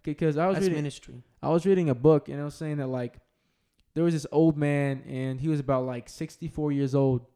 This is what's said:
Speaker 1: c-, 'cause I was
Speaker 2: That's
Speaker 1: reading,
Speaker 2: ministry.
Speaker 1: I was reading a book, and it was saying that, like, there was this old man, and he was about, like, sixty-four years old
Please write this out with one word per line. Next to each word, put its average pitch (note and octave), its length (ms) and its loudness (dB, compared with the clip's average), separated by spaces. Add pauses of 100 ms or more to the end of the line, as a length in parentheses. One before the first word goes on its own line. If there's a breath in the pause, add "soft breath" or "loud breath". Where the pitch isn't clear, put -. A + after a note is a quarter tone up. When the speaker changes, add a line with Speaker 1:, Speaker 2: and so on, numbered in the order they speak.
Speaker 1:
c-, D3+ 80 -6
'cause D3+ 220 0
I D#3+ 120 0
was F#3+ 80 0
Speaker 2:
That's E3+ 100 -2
Speaker 1:
reading, F3 100 2
Speaker 2:
ministry. C#3 480 -8 (180)
Speaker 1:
I - 80 -4
was E3 160 2
reading F#3 240 4
a B2+ 60 2
book, D3 320 4
and C#3 100 -10
it D3 60 -8
was D3 120 -10
saying D3+ 220 -8
that, C3+ 100 -6
like, B2 300 -8 (800)
there D#3+ 80 0
was E3+ 100 4
this D3 180 -4
old D#3 240 4
man, C#3+ 520 0
and C3 340 -6
he D#3 80 -4
was D3+ 100 0
about, C3 260 -2
like, B2 240 -8
sixty-four D3+ 640 -8
years C#3 220 0
old C3+ 320 2 (100)